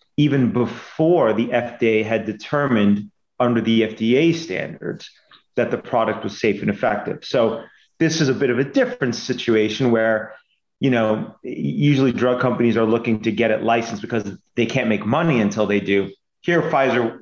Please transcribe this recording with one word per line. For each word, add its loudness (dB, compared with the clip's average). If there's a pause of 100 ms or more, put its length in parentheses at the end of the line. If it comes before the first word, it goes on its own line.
(160)
even 2
before 0
the -2
F -2
D 0
A 2
had -2
determined 0 (280)
under 2
the 2
F -6
D 2
A 4
standards -8 (460)
that 0
the -2
product -2
was -8
safe 0
and -2
effective. -2
So 0 (360)
this 0
is 2
a 2
bit 0
of 0
a 2
different -2
situation 0
where, 0 (460)
you 2
know, 0
usually 2
drug 0
companies 2
are 2
looking 0
to 0
get 0
it 0
licensed 0
because -4 (320)
they 0
can't -2
make 0
money 2
until 0
they 0
do. 0 (300)
Here, 0
Pfizer 0